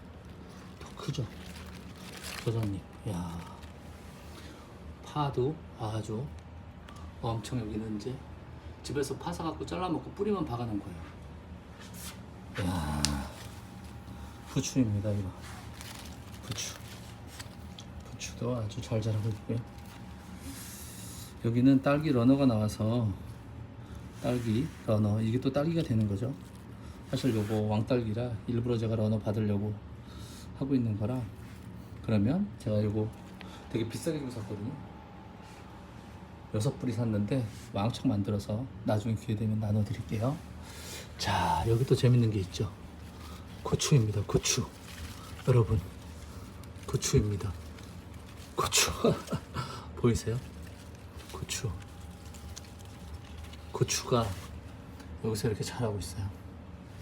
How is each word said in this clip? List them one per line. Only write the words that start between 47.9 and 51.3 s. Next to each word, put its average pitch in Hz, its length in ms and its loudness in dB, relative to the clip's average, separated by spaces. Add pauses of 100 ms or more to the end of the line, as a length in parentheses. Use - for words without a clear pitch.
고추. - 340 6 (560)
<laughs> - 500 -4
보이세요? 117 400 4 (960)